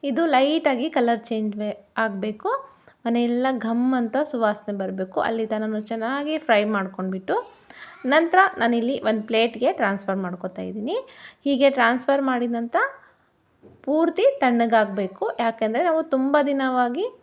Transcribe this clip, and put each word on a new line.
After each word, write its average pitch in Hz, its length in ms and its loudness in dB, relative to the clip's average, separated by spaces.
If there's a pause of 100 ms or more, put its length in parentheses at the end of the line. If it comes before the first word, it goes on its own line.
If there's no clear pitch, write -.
(100)
ಇದು 269 120 0 (120)
ಲೈಟಾಗಿ 277 520 2 (120)
ಕಲರ್ 233 320 2
ಚೇಂಜ್ 214 320 -2
ವೇ-, 208 180 -6 (240)
ಆಗಬೇಕು, 214 460 -4 (560)
ಮನೆಯೆಲ್ಲ 240 420 0 (180)
ಘಮ್ 240 320 0
ಅಂತ 240 200 -2 (120)
ಸುವಾಸನೆ 214 520 -2
ಬರಬೇಕು, 190 360 -4 (100)
ಅಲ್ಲಿ 226 260 -2
ತನಕ 214 360 -2
ಚೆನ್ನಾಗಿ 269 460 -4 (100)
ಫ್ರೈ 214 140 4 (160)
ಮಾಡ್ಕೊಂಡ್ಬಿಟ್ಟು 190 600 -4 (800)
ನಂತರ 330 260 4 (220)
ನಾನಿಲ್ಲಿ 233 340 0 (140)
ಒಂದು 220 200 0
ಪ್ಲೇಟ್ಗೆ 226 500 2
ಟ್ರಾನ್ಸ್‌ಫರ್ 196 460 -2
ಮಾಡ್ಕೊತಾ 185 440 -8
ಇದ್ದೀನಿ. 220 260 -6 (520)
ಹೀಗೆ 277 300 6
ಟ್ರಾನ್ಸ್‌ಫರ್ 254 520 2
ಮಾಡಿದ 240 300 -2
ನಂತರ 233 240 0 (1040)
ಪೂರ್ತಿ 320 400 2 (160)
ತಣ್ಣಗಾಗಬೇಕು, 220 840 2 (180)
ಯಾಕೆಂದರೆ 226 440 -2
ನಾವು 320 140 0 (120)
ತುಂಬ 269 220 2 (140)
ದಿನವಾಗಿ 262 560 0 (160)